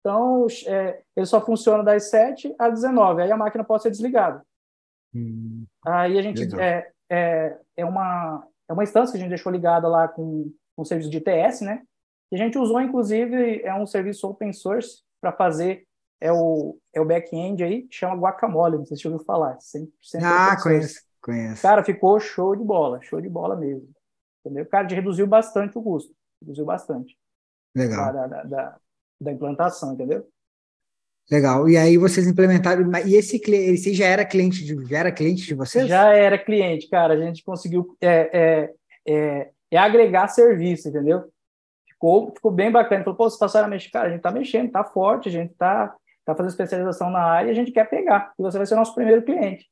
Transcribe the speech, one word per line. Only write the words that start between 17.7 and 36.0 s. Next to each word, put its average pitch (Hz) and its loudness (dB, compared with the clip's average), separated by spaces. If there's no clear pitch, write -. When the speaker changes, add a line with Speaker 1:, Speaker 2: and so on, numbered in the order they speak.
Speaker 1:
que - -20
chama 185 -6
Guacamole, 175 0
não 147 -8
sei 147 -12
se - -16
você 160 -4
ouviu 156 -8
falar, 147 -2
cem 156 -14
por - -20
cento 170 -8
Speaker 2:
Ah, 175 2
Speaker 1:
open 180 4
source. 190 0
Speaker 2:
conheço, 156 0
conheço. 113 -8
Speaker 1:
Cara, 202 6
ficou 196 2
show 196 -4
de 208 -8
bola, 156 -2
show 156 -10
de 175 -12
bola 175 -6
mesmo, 139 -8
entendeu? 143 -10
Cara, 196 0
a 180 -8
gente 185 -4
reduziu 190 -2
bastante 208 0
o 226 -10
custo, 185 -6
reduziu 147 -10
bastante 151 -8
Speaker 2:
Legal. 127 -2
Speaker 1:
da, 131 -6
da, - -12
da, 135 -10
da 143 -8
implantação, 143 -6
entendeu? 131 -6
Speaker 2:
Legal. 139 4
E 170 8
aí 165 6
vocês 180 4
implementaram, 180 4
mas 175 -2
e 196 4
esse 208 4
cli-, 208 0
ele 185 4
já 190 0
era 190 4
cliente 185 0
de, 147 -8
já 139 -4
era 175 0
cliente 175 -2
de 151 -6
vocês? 180 -2
Speaker 1:
Já 202 6